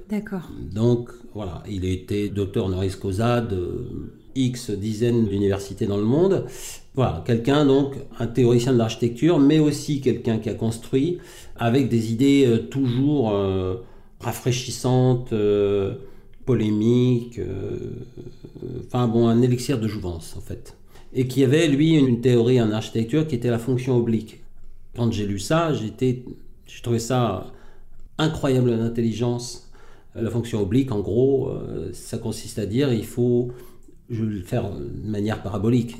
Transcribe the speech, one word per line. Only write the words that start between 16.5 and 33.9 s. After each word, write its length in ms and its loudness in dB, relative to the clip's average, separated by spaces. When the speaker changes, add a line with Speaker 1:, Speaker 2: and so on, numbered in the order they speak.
Speaker 2:
euh, 380 -6
enfin 200 0
bon, 200 4
un 140 4
élixir 380 0
de 80 -2
jouvence 500 -8
en 40 -10
fait. 360 -14
Et 140 0
qui 160 2
avait, 240 4
lui, 260 4
une 280 4
théorie 400 6
en 100 2
architecture 540 0
qui 100 -4
était 140 -2
la 100 2
fonction 380 0
oblique. 440 0
Quand 160 2
j'ai 140 -2
lu 140 -2
ça, 340 0
j'étais, 520 -2
j'ai 140 -18
trouvé 180 0
ça 480 0
incroyable 600 2
d'intelligence. 920 -2
La 160 -4
fonction 320 -2
oblique, 300 2
en 80 0
gros, 500 2
euh, 440 -8
ça 240 -8
consiste 420 -8
à 60 -2
dire, 260 2
il 140 0
faut, 440 0